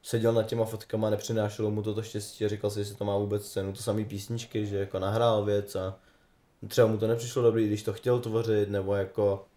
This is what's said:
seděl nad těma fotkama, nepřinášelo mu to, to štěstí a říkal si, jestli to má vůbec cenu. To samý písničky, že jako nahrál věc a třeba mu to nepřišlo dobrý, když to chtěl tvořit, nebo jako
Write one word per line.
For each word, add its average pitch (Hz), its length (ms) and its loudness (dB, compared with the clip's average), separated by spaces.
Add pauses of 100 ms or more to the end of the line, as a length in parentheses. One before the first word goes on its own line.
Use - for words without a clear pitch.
seděl 113 300 2
nad 113 100 4
těma 113 220 0
fotkama, 107 460 -2
nepřinášelo 107 600 0
mu 107 120 -2
to, 107 120 -2
to 110 80 -4
štěstí 107 420 -6
a 104 40 2
říkal 104 220 -2
si, 107 80 -6
jestli 101 160 -4
to 104 100 -6
má 101 120 0
vůbec 101 340 -2
cenu. 98 220 -4
To 95 100 -10
samý 107 220 0
písničky, 107 640 -6
že 101 120 -2
jako 98 200 -2
nahrál 107 460 4
věc 101 320 0
a 95 180 -4 (760)
třeba 117 180 6
mu 110 120 2
to 110 80 0
nepřišlo 117 360 0
dobrý, 113 240 4
když 104 160 0
to 107 100 -4
chtěl 123 280 0
tvořit, 110 500 0
nebo 98 240 0
jako 98 500 0 (120)